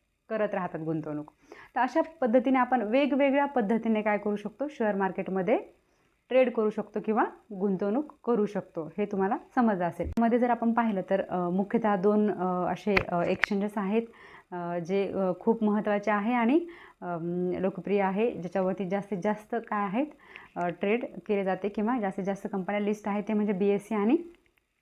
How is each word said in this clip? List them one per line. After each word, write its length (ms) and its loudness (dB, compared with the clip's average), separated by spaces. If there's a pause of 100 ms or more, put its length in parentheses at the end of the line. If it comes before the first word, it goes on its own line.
(300)
करत 240 -2
राहतात 260 -4
गुंतवणूक. 520 -6 (440)
तर 60 2
अशा 200 2
पद्धतीने 580 2
आपण 220 2
वेगवेगळ्या 640 2
पद्धतीने 560 0
काय 160 2
करू 180 -2
शकतो, 320 -6
शेअर 280 -2
मार्केटमध्ये 640 0 (720)
ट्रेड 220 4
करू 180 0
शकतो 360 -6
किंवा 180 2 (300)
गुंतवणूक 640 -2 (100)
करू 200 2
शकतो, 400 -6 (120)
हे 80 -2
तुम्हाला 320 0 (180)
समजलं 300 2
असेल. 340 -4
मध्ये 200 4
जर 100 2
आपण 240 2
पाहिलं 360 0
तर, 200 2
अ, 200 0
मुख्यतः 460 2
दोन, 360 4
अ, 400 0
असे, 240 0 (120)
अ, 140 0
एक्सचेंजेस 560 -2
आहेत, 240 0 (500)
अ, 280 -6
जे, 320 -2
अ, 280 0
खूप 240 0
महत्त्वाचे 480 0
आहे 220 0
आणि, 340 2 (340)
अम, 580 -4
लोकप्रिय 420 0
आहे, 300 0
ज्याच्यावरती 580 -2
जास्तीत 340 -4
जास्त 320 -2 (120)
काय 160 -2
आहेत, 240 -2 (480)
अ, 140 -2
ट्रेड 360 -2 (220)
केले 160 0
जाते 260 -2
किंवा 300 -2
जास्तीत 240 -2
जास्त 280 -4
कंपन्या 280 -2
लिस्ट 280 -2
आहेत, 200 -2
ते 60 0
म्हणजे 200 2
बीएससी 420 0
आणि 220 4 (640)